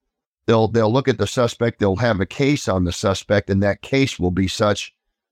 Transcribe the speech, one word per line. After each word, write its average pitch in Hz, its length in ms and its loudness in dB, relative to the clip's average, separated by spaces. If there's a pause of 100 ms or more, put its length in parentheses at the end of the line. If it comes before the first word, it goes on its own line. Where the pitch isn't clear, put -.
(460)
they'll, 113 220 4
they'll 110 240 2
look 131 160 0
at 120 120 0
the 101 80 0
suspect, 117 520 -2
they'll 98 160 2
have 113 240 0
a 95 60 0
case 143 420 -2
on 95 160 0
the 87 80 0
suspect, - 580 -2
and 98 140 2
that 101 180 0
case - 380 -2
will 90 120 0
be 92 160 0
such - 460 -2 (380)